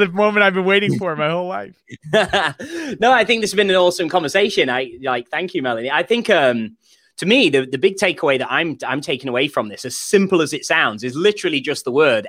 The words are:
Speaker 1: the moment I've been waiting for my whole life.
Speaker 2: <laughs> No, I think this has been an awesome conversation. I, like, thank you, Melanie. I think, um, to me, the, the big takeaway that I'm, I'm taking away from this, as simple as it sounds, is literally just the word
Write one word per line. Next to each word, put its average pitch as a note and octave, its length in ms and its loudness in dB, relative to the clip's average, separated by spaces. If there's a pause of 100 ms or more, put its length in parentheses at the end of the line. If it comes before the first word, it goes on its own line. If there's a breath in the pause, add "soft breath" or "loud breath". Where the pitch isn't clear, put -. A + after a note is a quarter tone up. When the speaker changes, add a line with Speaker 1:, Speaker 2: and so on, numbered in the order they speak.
Speaker 1:
the F3+ 60 -4
moment G#3 320 2
I've G3 100 4
been F#3 120 -2
waiting G3+ 320 2
for F3+ 180 -4
my D3+ 140 -2
whole F3+ 180 -4
life. F#3+ 280 -10 (360)
Speaker 2:
<laughs> G#3+ 880 -2
No, A#3 120 6
I A#3+ 140 6
think A3+ 160 0
this G#3 100 -2
has F#3+ 40 -4
been G3+ 140 2
an F#3 60 4
awesome F3+ 340 2
conversation. F3 600 2
I, B2+ 220 -4 (100)
like, B2 280 -4
thank F3 240 -6
you, E3 80 -4
Melanie. B2 300 -4
I D#3 120 2
think, A#3 260 -2
um, B2 480 2 (400 soft breath)
to - 80 -6
me, A3 240 4
the, C3 160 2
the C3 120 -8
big F#3+ 180 2
takeaway E3 420 0
that B2 140 -4
I'm, D3+ 340 -2
I'm C3 160 -4
taking C#3 280 -6
away B2 180 -2
from A2 220 -4
this, G2+ 160 -14
as B2 120 -10
simple F#3+ 440 2
as D3 120 -2
it D3 120 -8
sounds, B2+ 380 0
is B2 120 -6
literally F3 460 -2
just C#3 240 -6
the B2+ 60 -4
word A#2+ 380 2